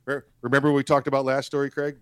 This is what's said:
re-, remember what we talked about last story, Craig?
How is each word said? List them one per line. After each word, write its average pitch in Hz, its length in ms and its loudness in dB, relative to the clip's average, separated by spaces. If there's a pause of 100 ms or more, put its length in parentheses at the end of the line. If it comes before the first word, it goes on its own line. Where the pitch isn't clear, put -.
re-, 139 160 -6 (220)
remember 139 280 2
what 143 60 4
we 139 80 2
talked 143 240 2
about 135 160 0
last 131 220 0
story, 143 260 -4
Craig? 143 300 -6